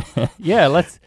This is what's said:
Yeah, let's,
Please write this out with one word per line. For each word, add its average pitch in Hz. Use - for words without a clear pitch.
Yeah, 185
let's, 165